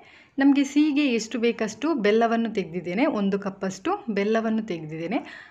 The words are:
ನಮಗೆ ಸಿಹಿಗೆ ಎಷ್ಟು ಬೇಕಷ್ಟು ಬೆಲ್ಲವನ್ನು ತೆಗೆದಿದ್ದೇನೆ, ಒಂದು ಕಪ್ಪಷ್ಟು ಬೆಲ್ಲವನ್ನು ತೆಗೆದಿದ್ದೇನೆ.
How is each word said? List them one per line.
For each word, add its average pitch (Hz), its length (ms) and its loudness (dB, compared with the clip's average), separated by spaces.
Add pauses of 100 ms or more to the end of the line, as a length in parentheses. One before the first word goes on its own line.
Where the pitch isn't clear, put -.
(380)
ನಮಗೆ 277 260 6
ಸಿಹಿಗೆ 294 400 2 (100)
ಎಷ್ಟು 220 240 -2
ಬೇಕಷ್ಟು 233 560 0
ಬೆಲ್ಲವನ್ನು 226 600 2
ತೆಗೆದಿದ್ದೇನೆ, 180 520 -2
ಒಂದು 202 320 0
ಕಪ್ಪಷ್ಟು 190 540 -4 (160)
ಬೆಲ್ಲವನ್ನು 220 540 0
ತೆಗೆದಿದ್ದೇನೆ. 165 560 -6 (320)